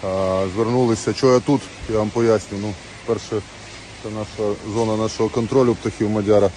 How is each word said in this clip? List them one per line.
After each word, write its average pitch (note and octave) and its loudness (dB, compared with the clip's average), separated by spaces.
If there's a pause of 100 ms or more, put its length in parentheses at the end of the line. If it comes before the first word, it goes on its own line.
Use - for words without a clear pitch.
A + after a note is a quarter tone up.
А, F#2+ 0
звернулися, A2+ 0
чого C3 4
я B2+ 6
тут, C#3 2 (300)
я A2 0
вам G#2+ 0
поясню. A2 2
Ну, G#2 -6 (320)
перше, G#2+ -4 (600)
це A2 -10
наша G#2+ -4 (200)
зона A2 0
нашого A2 0
контролю A#2+ 2
птахів G#2+ -2
Мадяра. G#2 4